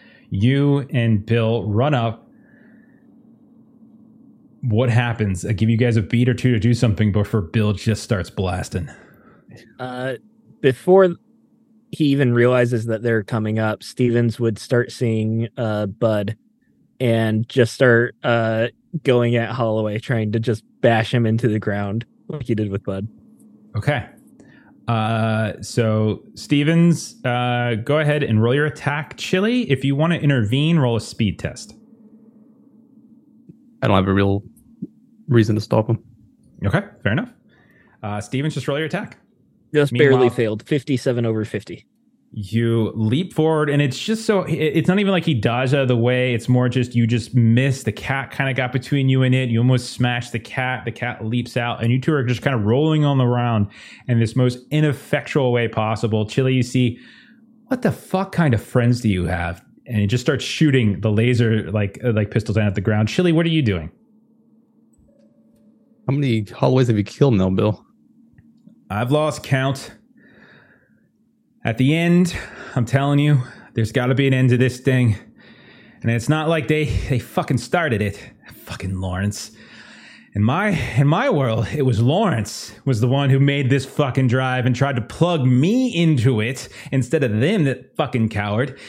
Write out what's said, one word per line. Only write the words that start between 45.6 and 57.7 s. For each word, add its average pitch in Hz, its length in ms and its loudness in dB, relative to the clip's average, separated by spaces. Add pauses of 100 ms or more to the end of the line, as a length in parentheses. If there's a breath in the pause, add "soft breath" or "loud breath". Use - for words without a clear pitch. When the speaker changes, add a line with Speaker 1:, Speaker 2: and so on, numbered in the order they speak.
Speaker 1:
out 139 80 2
of 127 60 0
the 127 100 2
way. 123 360 2
It's 113 160 -4
more 123 200 2
just 123 240 -2
you 117 140 2
just 117 280 -2
missed. 127 500 2
The 110 80 -2
cat 135 380 -6
kinda 135 220 -2
got 123 200 -2
between 135 360 0
you 131 140 4
and 127 100 4
it. 131 160 0
You 113 100 2
almost 123 340 2
smashed 123 400 -2
the 113 60 -2
cat. 127 460 -6
The 117 60 -6
cat 120 340 -8
leaps 117 320 -4
out, 120 240 -4
and 117 100 0
you 127 100 2
two 160 120 0
are 135 100 0
just 117 180 -2
kinda 139 160 0
rolling 147 480 2
on 139 120 2
the 127 80 2
ground 120 420 2 (420 loud breath)
in 120 100 2
this 113 160 0
most 127 240 2 (120)
ineffectual 143 840 0
way 120 160 0
possible. 110 560 -2
Chili, 131 280 0
you 127 100 2
see, 127 360 -2 (680 loud breath)
"What 254 140 -4